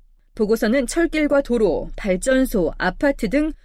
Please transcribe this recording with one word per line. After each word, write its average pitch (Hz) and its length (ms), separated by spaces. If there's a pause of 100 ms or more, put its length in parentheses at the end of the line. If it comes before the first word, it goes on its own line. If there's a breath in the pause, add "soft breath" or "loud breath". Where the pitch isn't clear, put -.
(360)
보고서는 226 520
철길과 302 560
도로, 226 540
발전소, 202 840
아파트 240 500
등 302 240 (120)